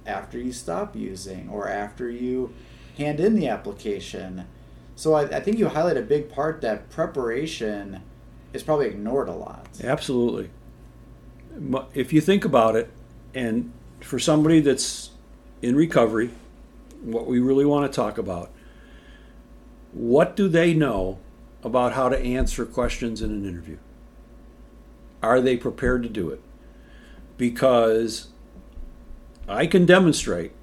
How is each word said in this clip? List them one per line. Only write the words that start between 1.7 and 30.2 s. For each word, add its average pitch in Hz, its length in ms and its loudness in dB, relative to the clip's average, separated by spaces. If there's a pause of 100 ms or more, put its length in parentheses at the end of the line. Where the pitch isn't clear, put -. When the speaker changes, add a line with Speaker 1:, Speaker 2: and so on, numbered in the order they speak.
Speaker 1:
you 123 420 -4 (460)
hand 147 220 -2
in 208 160 4
the 170 120 0
application. 95 1000 -8 (500)
So 156 180 0
I, 147 240 0
I - 20 -4
think 214 200 -2
you 190 80 2
highlight 160 300 0
a 123 40 -4
big 143 280 -2
part 156 320 -4
that 107 280 -6
preparation 117 1120 -6 (520)
is - 100 -10
probably 147 240 0
ignored 107 420 -4
a 85 40 -8
lot. - 340 -14 (160)
Speaker 2:
Absolutely. 120 680 -2 (1080)
Mu-, 135 360 -6
if 131 180 -4
you 156 100 4
think 190 240 2
about 113 300 4
it, 117 140 -2 (440)
and 120 380 -4 (300)
for - 180 -6
somebody 156 400 6
that's - 520 0 (500)
in 123 140 0
recovery, 120 560 4 (680)
what 117 240 -6
we 127 140 2
really 135 260 4
wanna 143 240 4
talk 110 300 -2
about, 92 320 -6 (1400)
what 135 420 4
do 202 120 4
they 170 260 4
know 104 440 0 (460)
about 123 300 0
how 131 140 0
to 127 120 0
answer 123 460 -2
questions 117 560 -4
in 110 100 -4
an 101 140 -6
interview? 85 320 -10 (1400)
Are 120 200 4
they 123 160 2
prepared 123 460 -2
to 117 60 -8
do 104 200 -4
it? - 120 -10 (960)
Because 117 880 2 (1200)
I 117 160 0
can 175 200 6
demonstrate 160 760 4